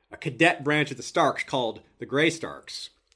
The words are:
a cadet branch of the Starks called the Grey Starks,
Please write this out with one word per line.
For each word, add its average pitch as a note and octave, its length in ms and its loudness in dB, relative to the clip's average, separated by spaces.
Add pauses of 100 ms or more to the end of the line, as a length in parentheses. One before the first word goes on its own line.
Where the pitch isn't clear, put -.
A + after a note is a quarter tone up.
(100)
a - 60 -16
cadet D#3+ 480 2
branch D3 260 2
of C3 60 -10
the A#2 60 -12
Starks D3 420 2
called A#2 380 -2 (160)
the A#2+ 80 -10
Grey C#3+ 240 4
Starks, - 600 -12 (260)